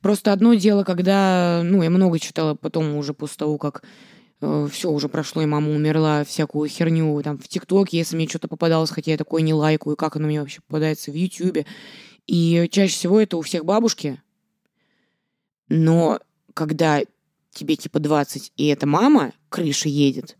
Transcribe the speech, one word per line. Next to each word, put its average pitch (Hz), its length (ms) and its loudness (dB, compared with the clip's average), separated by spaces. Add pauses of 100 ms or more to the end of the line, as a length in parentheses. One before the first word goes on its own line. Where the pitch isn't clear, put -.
просто 202 320 2
одно 226 220 6
дело, 202 280 4
когда, 180 800 2
ну, 180 200 2
я 165 60 2
много 180 300 4
читала 156 340 -4
потом 156 440 -4
уже 147 160 -6
после 147 240 -12
того, 151 200 -4
как, - 260 -8 (580)
э, 147 280 -2
всё 170 220 -4
уже 147 160 -2
прошло, 156 340 -6
и 156 40 0
мама 151 260 0
умерла, 151 540 2
всякую 151 420 -4
херню, 160 560 0
там, 147 140 -4
в - 100 -16
ТикТоке, 185 500 0
если 165 200 -4
мне 160 100 -2
что-то - 220 -8
попадалось, 160 400 0
хотя 160 220 -6
я 151 60 0
такое 160 240 -2
не 156 120 2
лайкаю, 151 420 2
как 156 220 -4
оно 156 100 -2
мне 151 140 -2
вообще 143 260 -12
попадается 151 440 -4
в 143 40 -10
Ютубе. 170 500 -2 (600)
И 170 440 2
чаще 196 220 2
всего 196 280 2
это 190 160 -2
у 165 40 -4
всех 160 220 -6
бабушки. 185 580 0 (1500)
Но 160 500 4 (340)
когда 156 480 0 (520)
тебе, 147 240 -4
типа, - 220 -6
двадцать, 147 580 -2
и 151 100 0
эта 143 180 0
мама 180 460 4 (160)
крыши 156 400 -4
едет 143 520 0